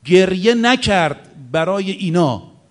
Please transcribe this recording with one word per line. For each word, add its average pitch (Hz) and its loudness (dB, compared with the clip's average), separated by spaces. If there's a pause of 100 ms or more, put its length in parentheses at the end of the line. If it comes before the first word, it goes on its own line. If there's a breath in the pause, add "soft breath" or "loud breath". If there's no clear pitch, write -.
گریه 185 2
نکرد 220 0 (220)
برای 185 -2
اینا. 165 -2 (280)